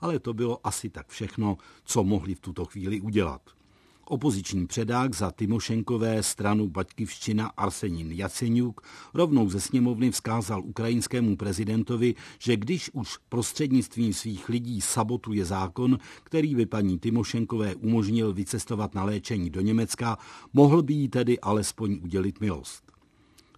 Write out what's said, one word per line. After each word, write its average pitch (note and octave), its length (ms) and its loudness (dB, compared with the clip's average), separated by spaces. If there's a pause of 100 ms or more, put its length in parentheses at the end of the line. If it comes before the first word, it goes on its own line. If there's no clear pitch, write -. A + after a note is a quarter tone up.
ale E3+ 180 -2
to A#2+ 140 -4
bylo A#2 340 -2
asi G#2 220 -6
tak E2 180 -14
všechno, G#2 500 -2 (260)
co A#2 200 0
mohli F#2+ 320 0
v - 40 -20
tuto F2+ 260 -8
chvíli G2 360 -6
udělat. F#2+ 400 0 (640)
Opoziční G2 640 -2
předák A#2+ 480 -2
za G2 160 -2
Tymošenkové A2+ 920 0
stranu G#2 460 0
Baťkivščina G#2+ 800 -4
Arsenin F2 640 -4
Jaceňuk A2+ 680 -2 (320)
rovnou C#3+ 360 4
ze F#2+ 120 0
sněmovny B2 500 2
vzkázal A2 520 -2
ukrajinskému A2+ 720 0
prezidentovi, A2 800 0 (240)
že A#2+ 180 2
když C3 360 -4
už B2 240 -8 (120)
prostřednictvím A#2+ 840 0
svých G2+ 360 -6
lidí A#2+ 320 -2
sabotuje A2 640 0
zákon, G2 520 0 (260)
který D3+ 320 0
by A#2 100 4
paní G2 340 0
Tymošenkové A2+ 760 -2
umožnil A2 580 2
vycestovat G2+ 600 -4
na F#2+ 80 -2
léčení G2+ 460 -2
do F#2 120 -4
Německa, A2+ 560 0 (360)
mohl C#3+ 280 10
by C#3+ 120 0
jí C#3+ 160 0
tedy A#2+ 300 2
alespoň G2+ 640 0
udělit F#2 380 -2
milost. F2 500 -6 (680)